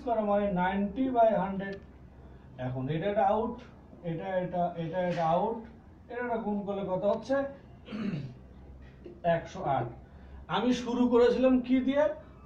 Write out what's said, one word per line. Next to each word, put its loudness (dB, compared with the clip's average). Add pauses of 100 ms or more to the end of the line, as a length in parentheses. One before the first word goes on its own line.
করা 0
মানে 2
ninety 0
by 6 (140)
hundred। -4 (800)
এখন -4
এটা, 0
এটা 2
আউট, 0 (480)
এটা, -6 (160)
এটা, -2
এটা, -4 (100)
এটা -2
আউট, 0 (540)
এটা, -6
এটা -2
গুণ -4
করলে -4
কত -2
হচ্ছে? 0 (1900)
একশো 0
আট। 0 (600)
আমি 2
শুরু 0
করেছিলাম 6
কি 2
দিয়ে? 2 (420)